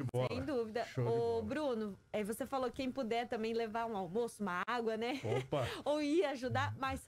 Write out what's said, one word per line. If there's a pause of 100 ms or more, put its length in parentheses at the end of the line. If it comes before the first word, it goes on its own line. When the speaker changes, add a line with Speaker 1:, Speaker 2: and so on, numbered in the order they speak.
(120)
Speaker 1:
bola.
Speaker 2:
Sem
dúvida.
Speaker 1:
Show
de
Speaker 2:
Ô,
Speaker 1:
bola.
Speaker 2:
Bruno, (120)
é,
você
falou
quem
puder
também
levar
um
almoço,
uma
água,
né?
Speaker 1:
Opa!
Speaker 2:
<laughs>
Ou
ir
ajudar,
mas